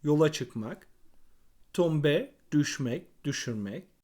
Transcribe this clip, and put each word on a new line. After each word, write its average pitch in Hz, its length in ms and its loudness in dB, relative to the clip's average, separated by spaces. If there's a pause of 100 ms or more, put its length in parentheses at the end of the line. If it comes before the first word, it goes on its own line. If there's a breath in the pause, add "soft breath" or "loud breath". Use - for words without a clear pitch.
yola 151 280 4
çıkmak. 120 560 -10 (840)
Tomber, 160 580 2 (220)
düşmek, 143 720 -2
düşürmek. 113 600 -6 (200)